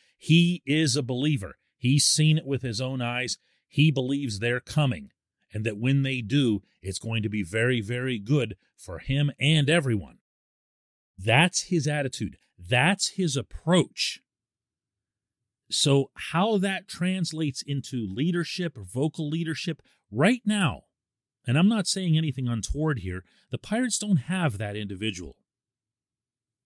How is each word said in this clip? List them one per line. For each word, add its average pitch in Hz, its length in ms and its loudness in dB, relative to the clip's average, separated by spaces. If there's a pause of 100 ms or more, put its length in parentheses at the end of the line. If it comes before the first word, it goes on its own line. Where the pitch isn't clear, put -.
(180)
He 170 480 4
is 143 300 2
a 143 80 0
believer. 123 540 -2 (180)
He's 139 300 2
seen 156 320 4
it 151 80 -4
with 135 160 -4
his 117 180 -6
own 131 220 -4
eyes. 123 360 -4 (300)
He 151 240 4
believes 131 480 -4
they're 120 220 -2
coming, 120 500 -2 (420)
and 110 120 -4
that 107 120 -2
when 135 260 2
they 135 180 -4
do, 113 420 2 (180)
it's 95 160 -8
going 113 260 -4
to 107 60 -4
be 104 140 -2
very, 113 380 0
very 123 380 -6
good 113 360 0 (220)
for 82 220 -14
him 143 380 0
and 147 320 4
everyone. 123 500 0 (1000)
That's 120 460 2
his 156 240 -2
attitude. 135 500 -4 (200)
That's 123 520 2
his 156 280 -2
approach. - 840 0 (1500)
So 139 460 2
how 208 420 0
that 190 300 -2
translates 165 760 -2
into 135 460 -4
leadership 165 680 -2
or 101 60 -12
vocal 147 460 -4
leadership 160 520 -4 (280)
right 190 360 2
now, 196 380 0 (640)
and 120 120 2
I'm 185 120 6
not 214 180 0
saying 180 300 2
anything 135 300 -2
untoward 120 520 -2
here, 92 240 -6 (280)
the 123 60 -4
Pirates 240 400 -2
don't 208 200 2
have 156 400 -2
that 104 180 -6
individual. 98 600 -6 (1300)